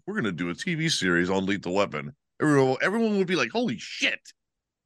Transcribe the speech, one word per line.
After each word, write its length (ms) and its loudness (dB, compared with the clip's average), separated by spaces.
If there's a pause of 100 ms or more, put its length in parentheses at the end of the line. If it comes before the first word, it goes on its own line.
"We're 100 -6
gonna 140 -2
do 200 -4
a 40 -4
T 200 -6
V 160 -2
series 400 2
on 160 0
Lethal 280 -2
Weapon." 400 -2 (240)
Everyone, 440 4
everyone 340 2
would 100 2
be 80 0
like, 160 2
"Holy 280 0
shit." 420 -4 (640)